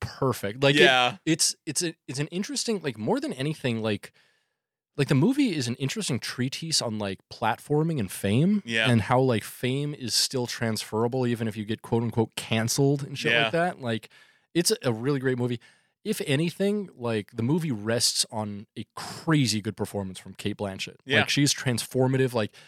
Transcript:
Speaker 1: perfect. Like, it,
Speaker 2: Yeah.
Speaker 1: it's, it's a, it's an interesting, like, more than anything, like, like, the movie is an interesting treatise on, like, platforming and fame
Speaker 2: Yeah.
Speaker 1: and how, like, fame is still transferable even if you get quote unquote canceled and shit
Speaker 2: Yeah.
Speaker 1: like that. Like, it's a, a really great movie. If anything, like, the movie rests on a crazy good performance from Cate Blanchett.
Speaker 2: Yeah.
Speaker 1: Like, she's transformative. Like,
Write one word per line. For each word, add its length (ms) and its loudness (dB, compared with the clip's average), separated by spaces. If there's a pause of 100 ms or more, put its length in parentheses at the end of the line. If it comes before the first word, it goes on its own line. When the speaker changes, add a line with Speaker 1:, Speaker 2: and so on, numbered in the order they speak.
Speaker 1:
perfect. 640 -4
Like, 100 8
it, 80 4
Speaker 2:
Yeah. 420 6
Speaker 1:
it's, 300 0 (100)
it's 200 -4
a, 100 -4 (140)
it's 100 -8
an 100 -2
interesting, 540 -4
like, 160 -6
more 220 0
than 140 -4
anything, 480 -2
like, 300 -2 (840)
like, 100 2
the 60 4
movie 400 4
is 140 -2
an 60 -2
interesting 440 -2
treatise 600 -4
on, 180 -2
like, 200 -4 (120)
platforming 720 0
and 100 -2
fame 540 2
Speaker 2:
Yeah. 260 2
Speaker 1:
and 120 6
how, 180 2
like, 240 2
fame 500 -4
is 200 -6
still 320 0
transferable 800 -2
even 220 -2
if 80 -6
you 100 -8
get 160 -6
quote 200 0
unquote 320 0
canceled 680 0
and 160 -10
shit 140 0
Speaker 2:
Yeah. 100 6
Speaker 1:
like 100 0
that. 300 -2
Like, 260 -4 (460)
it's 160 2
a, 140 0
a 100 2
really 260 0
great 160 0
movie. 240 -2 (420)
If 240 -2
anything, 680 0
like, 400 -4
the 60 -2
movie 300 0
rests 600 0
on 340 -6 (120)
a 160 -10
crazy 640 0
good 160 -6
performance 420 -6
from 140 -16
Cate 240 -6
Blanchett. 480 -8
Speaker 2:
Yeah. 160 2
Speaker 1:
Like, 80 2
she's 240 4
transformative. 800 0
Like, 200 0 (140)